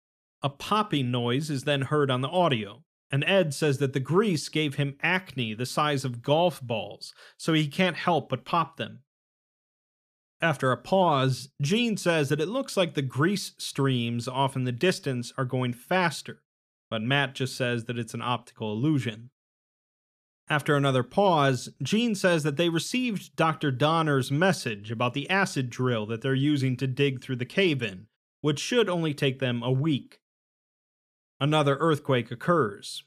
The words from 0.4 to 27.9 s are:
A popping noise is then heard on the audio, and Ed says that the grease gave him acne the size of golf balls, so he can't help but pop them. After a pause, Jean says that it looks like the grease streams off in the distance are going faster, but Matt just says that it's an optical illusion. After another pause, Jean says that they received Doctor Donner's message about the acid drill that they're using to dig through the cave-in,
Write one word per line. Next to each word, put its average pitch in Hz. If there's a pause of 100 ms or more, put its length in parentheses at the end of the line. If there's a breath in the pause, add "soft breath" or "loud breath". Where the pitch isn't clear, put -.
A 143
popping 147
noise 127
is 135
then 139
heard 143
on 127
the 139
audio, 135 (280)
and 139
Ed 180
says 143
that 135
the 139
grease 170
gave 151
him 143
acne 156
the 123
size 147
of 120
golf 165
balls, 110 (220 loud breath)
so -
he 156
can't 180
help 165
but 127
pop -
them. 110 (1400)
After 139
a 120
pause, 143 (100)
Jean 208
says 165
that 151
it 156
looks 262
like 180
the 147
grease 160
streams 120
off 135
in 131
the 127
distance 135
are 135
going 127
faster, 170 (480)
but 113
Matt 135
just 127
says 120
that 117
it's 117
an 117
optical 117
illusion. 120 (1160)
After 147
another 139
pause, 143 (120)
Jean 214
says 175
that 147
they 170
received 208
Doctor 156
Donner's 147
message 123
about 120
the 143
acid 180
drill 120
that 113
they're 135
using 131
to 139
dig 135
through 131
the 120
cave-in, 120 (340)